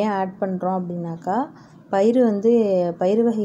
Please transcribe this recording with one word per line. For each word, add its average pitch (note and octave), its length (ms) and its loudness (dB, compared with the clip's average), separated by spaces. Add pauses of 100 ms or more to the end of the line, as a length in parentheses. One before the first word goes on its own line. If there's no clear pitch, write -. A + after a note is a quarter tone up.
ஏன் G#3 200 0
ஆட் F#3+ 200 -4
பண்ணுறோம் F#3 380 -4
அப்படின்னாக்கா, F3 580 -6 (560)
பயிறு A3+ 360 2
வந்து, G#3 240 2 (480)
பயிறு G3+ 260 2
வகை A3 180 0